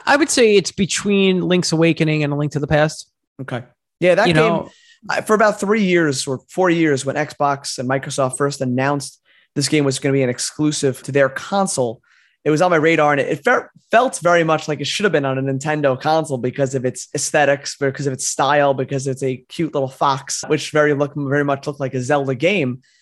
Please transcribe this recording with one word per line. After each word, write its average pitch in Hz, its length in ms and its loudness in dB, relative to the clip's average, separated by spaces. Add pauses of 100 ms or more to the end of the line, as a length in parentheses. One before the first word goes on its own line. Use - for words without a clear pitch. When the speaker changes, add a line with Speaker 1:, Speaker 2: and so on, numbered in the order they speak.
Speaker 1:
I 277 100 4
would 294 140 2
say 220 260 6
it's 190 160 2
between 196 680 0
Link's 170 320 0
Awakening 156 500 2
and 143 80 -2
A 147 40 -4
Link 147 180 -2
to 151 60 -4
the 143 80 -4
Past. 151 440 0 (300)
Speaker 2:
Okay. 131 220 -8 (360)
Yeah, 175 160 4
that 202 120 4
Speaker 1:
You 175 80 4
Speaker 2:
game, 156 80 4
Speaker 1:
know - 260 -2 (400)
Speaker 2:
I, - 120 -2
for - 120 -2
about 208 260 2
three 208 240 0
years 170 440 0
or 127 120 -4 (100)
four 185 200 0
years 156 360 2
when 135 120 -4
Xbox 143 600 -4
and 127 120 -6
Microsoft 135 480 -2
first 143 240 -2
announced 135 600 -2 (340)
this 139 120 0
game 151 160 2
was 135 160 0
gonna 139 140 0
be 139 100 2
an 123 60 0
exclusive 147 720 -2
to - 80 -10
their 135 160 4
console, 147 720 -4 (420)
it 147 80 0
was 156 100 2
on 180 100 2
my 170 60 4
radar, 156 340 4
and 143 80 2
it, 131 80 0
it - 160 -4
fe-, - 240 2 (240)
felt 254 280 2
very 175 240 4
much 156 240 0
like 143 140 -4
it 139 60 -6
should - 160 -4
have 208 80 2
been 147 140 0
on 135 120 -2
a 135 40 -2
Nintendo 135 580 -2
console 156 380 0
because 127 360 -4
of 127 120 -4
its - 280 -8
aesthetics, 143 640 0
because 139 300 -4
of 135 60 -2
its - 140 -8
style, 143 460 2
because 131 340 -6
it's 131 160 -6
a 131 140 -4 (120)
cute - 240 -6
little 135 160 -2
fox, 135 580 -2
which - 240 -2
very 151 220 2
look, 139 220 -2
very 143 280 -2
much 139 240 -4
looked 143 120 -6
like 135 160 -6
a 123 60 -4
Zelda 135 340 0
game. 135 460 0 (200)